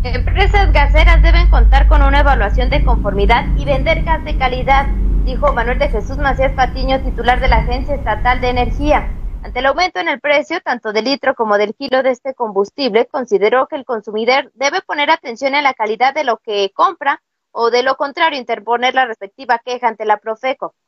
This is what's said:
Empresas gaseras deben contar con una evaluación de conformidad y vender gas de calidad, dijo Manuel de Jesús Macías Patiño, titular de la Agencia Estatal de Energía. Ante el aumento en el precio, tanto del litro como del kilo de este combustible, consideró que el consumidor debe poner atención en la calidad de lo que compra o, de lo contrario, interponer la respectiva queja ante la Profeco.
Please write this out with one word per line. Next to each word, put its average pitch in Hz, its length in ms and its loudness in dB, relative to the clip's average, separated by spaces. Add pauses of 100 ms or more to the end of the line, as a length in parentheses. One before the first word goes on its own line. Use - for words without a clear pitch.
Empresas 370 680 2
gaseras 311 500 6
deben 330 260 6
contar - 380 6
con 208 160 6
una 277 180 4
evaluación 254 500 2
de - 140 0
conformidad 202 600 0 (120)
y - 80 -2
vender 311 380 0
gas 311 220 -2
de 302 120 -4
calidad, 254 500 0 (380)
dijo 269 280 0
Manuel 240 260 -2
de 285 120 0
Jesús - 280 -4
Macías 262 380 0
Patiño, 262 460 -2
titular 240 360 -2
de 262 80 -2
la 233 120 2
Agencia 254 360 -2
Estatal 247 460 -2
de 247 80 -2
Energía. 247 640 -2 (320)
Ante 247 160 -8
el 262 60 -2
aumento 339 340 -2
en 339 80 -4
el 277 100 -4
precio, 294 420 -2
tanto 240 320 -6
del 214 120 -2
litro 262 320 -2
como 214 200 0
del 208 200 0
kilo 269 260 -2
de 262 80 0
este 262 240 -6
combustible, 214 720 -2
consideró 233 600 0
que 311 80 -10
el 269 80 -10
consumidor 233 720 -4
debe 285 280 -4
poner 294 260 -4
atención 269 460 -4
en 294 80 0
la 269 100 0
calidad 226 400 -2
de 294 120 -4
lo 226 140 -2
que 202 360 -4
compra 320 480 -2 (300)
o, 233 180 0
de 247 140 2
lo 269 120 0
contrario, 302 440 -2
interponer 240 560 -4
la 262 100 2
respectiva 233 580 -6
queja 247 220 -6
ante 220 180 -4
la 214 120 0
Profeco. 220 580 -8 (140)